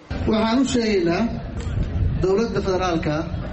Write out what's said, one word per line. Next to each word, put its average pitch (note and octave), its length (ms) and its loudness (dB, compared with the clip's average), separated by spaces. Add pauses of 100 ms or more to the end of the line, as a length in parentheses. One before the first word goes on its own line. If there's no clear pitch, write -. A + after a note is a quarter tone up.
(220)
Waxaan A3 400 2
u B3+ 40 4
sheegaynaa G3+ 560 2 (1000)
dowladda G3 420 2
federaalka F3+ 520 0 (400)